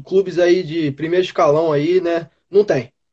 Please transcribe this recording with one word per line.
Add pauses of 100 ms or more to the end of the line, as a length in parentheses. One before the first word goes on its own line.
clubes
aí
de
primeiro
escalão
aí,
né? (200)
Não
tem, (180)